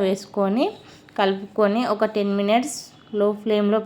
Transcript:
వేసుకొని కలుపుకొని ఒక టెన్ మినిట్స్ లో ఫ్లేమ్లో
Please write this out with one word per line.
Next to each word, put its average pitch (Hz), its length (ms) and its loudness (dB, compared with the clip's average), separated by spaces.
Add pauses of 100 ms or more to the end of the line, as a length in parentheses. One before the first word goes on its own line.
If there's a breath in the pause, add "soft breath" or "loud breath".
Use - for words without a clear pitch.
వేసుకొని 196 640 0 (540 loud breath)
కలుపుకొని 202 640 0 (120)
ఒక 214 120 0 (100)
టెన్ 202 240 0
మినిట్స్ 226 360 0 (440)
లో 202 80 4 (140)
ఫ్లేమ్లో 208 440 2